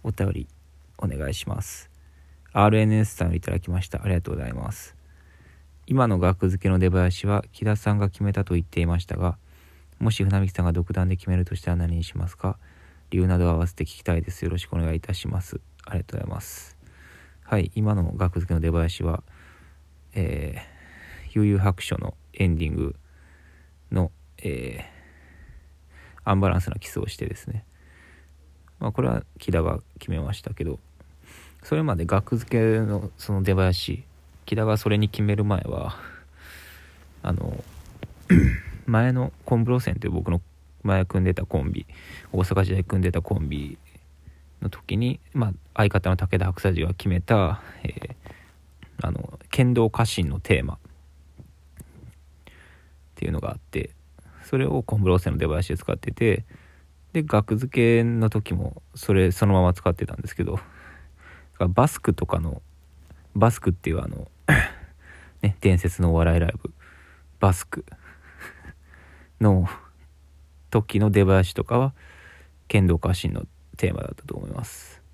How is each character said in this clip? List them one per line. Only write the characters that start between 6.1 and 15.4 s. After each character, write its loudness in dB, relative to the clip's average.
額 2
付 -2
け 2
の 4
出 4
囃 4
子 -4
は、 0
木 -10
田 2
さ 0
ん 2
が 0
決 -6
め 0
た 0
と -2
言 0
っ -6
て -4
い 2
ま 2
し -6
た -8
が、 -2
も 2
し 0
船 4
引 2
さ -2
ん 2
が 2
独 -2
断 0
で 0
決 -6
め 2
る 2
と -6
し -10
た -4
ら 0
何 0
に -2
し -8
ま -2
す -8
か？ -4
理 2
由 4
な 4
ど 4
を 4
合 2
わ 0
せ -6
て -6
聞 -10
き -20
た -2
い -2
で -8
す。 -10
よ -2
ろ -2
し -6
く -10
お -2
願 0
い -2
い -2
た -6
し -8
ま -4
す。 -10